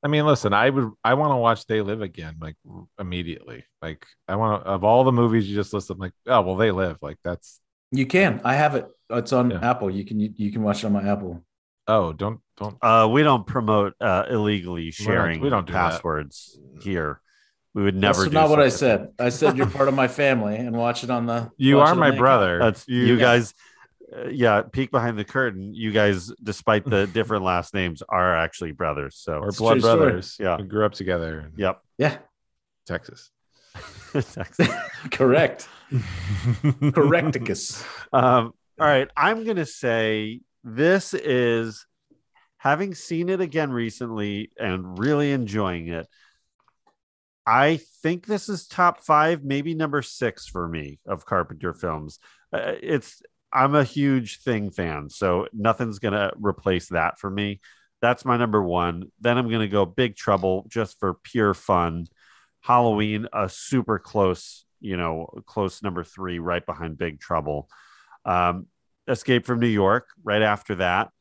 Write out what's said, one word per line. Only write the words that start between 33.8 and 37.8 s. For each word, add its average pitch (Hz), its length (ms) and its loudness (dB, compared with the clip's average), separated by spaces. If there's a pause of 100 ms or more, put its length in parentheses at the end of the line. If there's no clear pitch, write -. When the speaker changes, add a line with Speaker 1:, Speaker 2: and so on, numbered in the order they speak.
Speaker 3:
Texas. - 560 -2 (200)
Speaker 2:
<laughs> - 220 -12
Correct. 135 560 2 (220)
Speaker 1:
<laughs> 107 1040 -2
Speaker 2:
Correcticus. 151 880 0 (280)